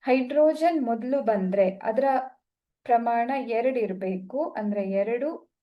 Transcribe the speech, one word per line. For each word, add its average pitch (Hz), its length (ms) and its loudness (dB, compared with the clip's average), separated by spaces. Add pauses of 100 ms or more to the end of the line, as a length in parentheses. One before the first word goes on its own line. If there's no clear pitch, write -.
ಹೈಡ್ರೋಜನ್ 302 800 2
ಮೊದಲು 240 380 -2
ಬಂದ್ರೆ 196 480 2
ಅದರ 226 340 -2 (800)
ಪ್ರಮಾಣ 233 520 2
ಎರಡು 240 420 0
ಇರ್ಬೇಕು, 190 640 -4
ಅಂದ್ರೆ 208 460 -4
ಎರಡು 233 640 -2 (100)